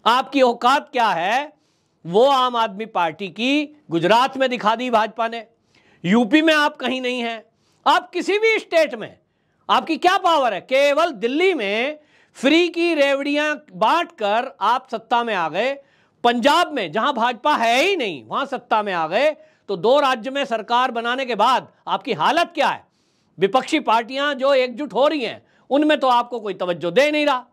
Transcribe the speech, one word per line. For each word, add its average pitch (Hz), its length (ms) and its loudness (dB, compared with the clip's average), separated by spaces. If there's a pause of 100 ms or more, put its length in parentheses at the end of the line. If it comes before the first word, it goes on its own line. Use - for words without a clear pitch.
आपकी 254 360 2
औकात 254 500 2
क्या 233 160 0
है? 202 440 -2 (540)
वो 202 200 4
आम 254 300 2
आदमी 220 300 -4
पार्टी 185 420 -4
की 269 600 -4
गुजरात 214 460 2
में 262 140 0
दिखा 220 260 -2
दी 247 140 -6
भाजपा 220 380 -2
ने, 226 180 -12 (580)
यूपी 240 380 4
में 320 120 4
आप 302 220 0
कहीं 254 240 -6
नहीं 254 200 -4
हैं, 226 240 -8 (420)
आप 349 240 2
किसी 359 280 -2
भी 440 200 2
स्टेट 311 360 0
में, 175 240 -14 (520)
आपकी 277 260 0
क्या 359 200 2
पावर 311 380 2
है? 170 60 -6
केवल 285 500 2
दिल्ली 285 440 -2
में 240 440 -4 (360)
फ्री 330 340 2
की 339 260 -2
रेवड़ियां 285 600 0 (180)
बांटकर 233 880 -2
आप 226 300 0
सत्ता 233 340 -2
में 226 100 -4
आ 170 140 -2
गए, 226 260 -2 (500)
पंजाब 285 480 4
में 190 200 -4
जहां 226 200 -2
भाजपा 254 440 0
है 233 280 2
ही 392 120 0
नहीं 175 300 -6
वहां 240 200 -6
सत्ता 226 360 -2
में 202 100 -4
आ 160 160 -2
गए, 262 220 2 (380)
तो 196 80 -4
दो 233 240 4
राज्य 262 300 -2
में 277 140 -4
सरकार 240 460 -2
बनाने 240 360 -4
के 233 80 -4
बाद 208 340 2 (200)
आपकी 190 240 -4
हालत 277 420 0
क्या 269 140 0
है? 139 160 -6 (540)
विपक्षी 254 420 0
पार्टियां 254 540 0
जो 269 200 0
एकजुट 254 380 -2
हो 254 160 2
रही 311 120 -2
हैं 147 260 -8 (240)
उनमें 302 300 2
तो 262 80 0
आपको 240 320 0
कोई 202 140 -8
तवज्जो 175 360 -4
दे 269 200 2
नहीं 302 160 0
रहा 254 260 -2